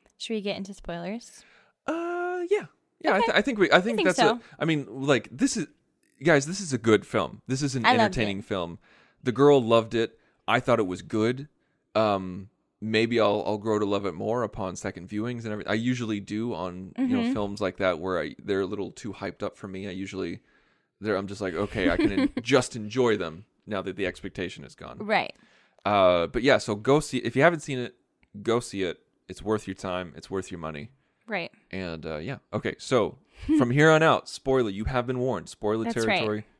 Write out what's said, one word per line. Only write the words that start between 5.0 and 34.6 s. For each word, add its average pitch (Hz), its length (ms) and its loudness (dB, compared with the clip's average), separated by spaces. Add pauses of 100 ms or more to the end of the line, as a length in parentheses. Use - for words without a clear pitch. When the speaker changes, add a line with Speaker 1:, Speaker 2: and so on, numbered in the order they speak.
Speaker 2:
this 220 240 -2
is, 185 100 -4 (560)
guys, 143 240 6
this 190 140 -6
is 170 120 -4
a 123 60 0
good 107 280 6
film. 85 420 -2
This 131 140 -2
is 131 120 -2
an 123 100 -2
Speaker 1:
I 226 60 6
loved 240 100 6 (160)
Speaker 2:
entertaining 104 220 -2
Speaker 1:
it. 104 80 -10
Speaker 2:
film. 85 320 -4 (440)
The 123 100 0
girl 139 300 8
loved 113 320 4
it. 113 240 0 (300)
I 117 120 6
thought 123 180 4
it 107 80 2
was 90 160 -6
good. 123 460 0 (480)
Um, 101 520 0 (360)
maybe 113 340 2
I'll, 104 280 4
I'll 107 120 0
grow 107 200 0
to 104 80 2
love 101 200 0
it 90 80 -2
more 107 280 -2
upon 95 340 -6
second - 320 -10
viewings 117 360 -6
and 107 80 -6
everything. 104 180 -6
I 104 40 2
usually 117 460 -2
do 107 340 -6
on, 90 440 -8
you 262 100 0
know, 247 140 0
Speaker 1:
Mm-hmm. 240 100 -2
Speaker 2:
films 101 280 -4
like 95 180 -2
that 92 200 2
where 90 220 -2
I, 76 180 -6
they're 98 220 -2
a 98 60 0
little 92 240 -6
too 101 240 -12
hyped - 280 -10
up 98 140 -6
for 107 120 -14
me. 95 200 -10
I - 20 -8
usually, 95 500 -6 (600)
they're, 101 160 0
I'm 98 100 -2
just 98 140 -12
like, 92 140 -4
"Okay, 98 360 0
I 87 60 2
can - 160 2
en-, 269 240 0
Speaker 1:
<laughs> - 60 -6
Speaker 2:
just 123 340 0
enjoy 113 400 0
them 87 300 -8 (200)
now 101 160 -4
that 92 140 -8
the 95 100 -2
expectation 90 580 -8
is - 100 -20
gone." - 260 -16
Speaker 1:
Right. 208 340 -2 (500)
Speaker 2:
Uh, 92 420 6
but 113 160 -4
yeah, 123 160 6
so 110 160 -4
go 127 260 2
see, 131 180 -6
if - 180 -4
you 135 60 4
haven't 165 180 4
seen 135 180 -8
it, 120 160 -8 (480)
go 113 180 2
see 101 220 -6
it. 85 180 -4 (280)
It's 92 140 -14
worth 107 240 -2
your 95 80 -8
time. 90 420 -6
It's - 140 -18
worth 95 200 -4
your 87 100 -10
money. 78 300 -10 (360)
Speaker 1:
Right. 190 240 -6 (200)
Speaker 2:
And, 85 340 -8
uh, 78 140 -6
yeah. 101 200 -8 (140)
Okay, - 260 -4
so - 380 0 (200)
Speaker 1:
<laughs> 302 220 0
Speaker 2:
from 120 120 4
here 147 200 6
on 156 120 6
out, 147 260 4
spoiler, 131 420 0